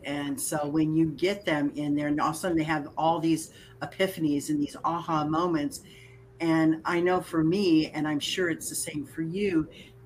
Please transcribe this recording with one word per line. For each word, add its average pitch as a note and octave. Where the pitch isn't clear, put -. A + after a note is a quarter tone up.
And C#3+
so D3+
when D#3
you D#3+
get F3+
them D3
in D3
there, D3
and D3
all C#3
of D#3+
a -
sudden F3+
they D#3+
have D3+
all E3
these D#3+
epiphanies D3+
and D3+
these -
aha D3+
moments. D#3
And D#3+
I E3+
know F3+
for E3
me, E3
and D3+
I'm D3+
sure F3+
it's -
the -
same D3+
for -
you, E3+